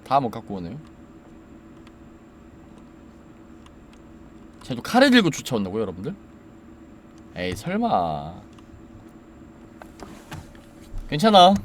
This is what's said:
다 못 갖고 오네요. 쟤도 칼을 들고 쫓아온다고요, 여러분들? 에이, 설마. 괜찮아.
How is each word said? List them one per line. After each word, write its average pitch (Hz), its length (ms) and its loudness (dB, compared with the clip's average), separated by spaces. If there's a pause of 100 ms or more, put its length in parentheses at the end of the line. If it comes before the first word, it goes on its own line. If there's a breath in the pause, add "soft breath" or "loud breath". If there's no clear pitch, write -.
다 135 160 2
못 120 100 -2
갖고 104 260 -12
오네요. 90 200 -10 (4000)
쟤도 117 180 -10
칼을 262 280 4
들고 226 200 4
쫓아온다고요, 107 520 -4
여러분들? 95 320 -8 (1200)
에이, 90 200 -6
설마. 90 800 -4 (2750)
괜찮아. 185 460 6 (100)